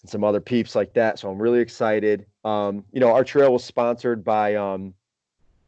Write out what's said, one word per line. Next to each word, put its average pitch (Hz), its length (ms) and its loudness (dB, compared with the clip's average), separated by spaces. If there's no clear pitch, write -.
and 101 80 -20
some 104 140 -2
other 104 160 2
peeps 120 340 -2
like 101 200 -2
that. 110 240 0
So 101 120 -10
I'm 95 100 -10
really 120 200 2
excited. 107 640 -2
Um, 101 480 -4
you 131 80 -6
know, 117 120 6
our 127 120 4
trail 139 280 4
was 123 120 0
sponsored 117 600 -4
by, 107 300 0
um, 95 400 -6